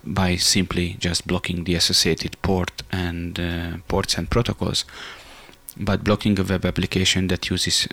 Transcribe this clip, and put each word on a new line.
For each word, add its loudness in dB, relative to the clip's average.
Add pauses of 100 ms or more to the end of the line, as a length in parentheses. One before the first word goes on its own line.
by 2
simply 2
just -2
blocking -2
the 0
associated 0
port 0
and, -4
uh, -4 (100)
ports 0
and -4
protocols. 0 (920)
But 0
blocking 4
a 2
web 0
application 2
that 0
uses, 0